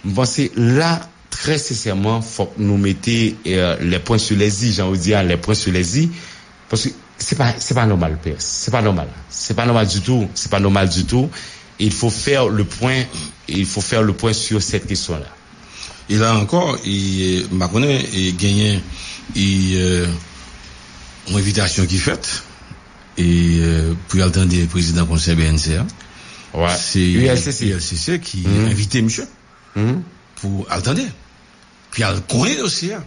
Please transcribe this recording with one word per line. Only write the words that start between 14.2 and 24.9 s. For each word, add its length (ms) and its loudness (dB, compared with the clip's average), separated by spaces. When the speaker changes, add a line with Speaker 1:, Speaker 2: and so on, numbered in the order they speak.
Speaker 1:
sur 300 0
cette 240 -4
question-là. 400 -4
Speaker 2:
Et 80 2
là 200 4
encore, 480 2
il, 580 0
euh, 80 -6
m'a 180 0
connaît, 340 2
il 240 0
gagne, 440 2
il, 420 2
euh, 300 2
une 80 -2
invitation 500 2
qui 100 0
est 20 2
faite, 440 -4
et, 420 4
euh, 340 2
pour 140 2
attendre 320 4
le 120 4
président 400 2